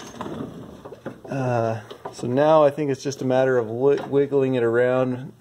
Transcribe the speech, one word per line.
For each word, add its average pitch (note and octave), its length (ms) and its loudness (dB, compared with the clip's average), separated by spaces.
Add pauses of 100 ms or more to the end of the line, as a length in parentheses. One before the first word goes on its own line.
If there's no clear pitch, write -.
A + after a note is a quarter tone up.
(1300)
Uh, A#2+ 520 -2 (320)
so - 140 -8
now D3+ 380 4
I C#3+ 60 6
think C#3+ 200 -4
it's B2+ 120 -4
just C3+ 180 -6
a C#3 40 -4
matter C3 340 2
of A2+ 80 0
wi-, C3 400 2
wiggling C#3 480 2
it B2 80 2
around. B2 800 0